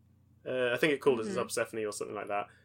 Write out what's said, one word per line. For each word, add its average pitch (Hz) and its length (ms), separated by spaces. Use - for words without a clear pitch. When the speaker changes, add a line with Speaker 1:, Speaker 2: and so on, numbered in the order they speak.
Speaker 1:
Uh, 127 260
I 123 40
think 156 160
it 135 80
called 127 180
Speaker 2:
Mm-hmm. 110 80
Speaker 1:
itself 110 220
Persephone 113 360
or 104 60
something - 240
like 101 140
that. 104 180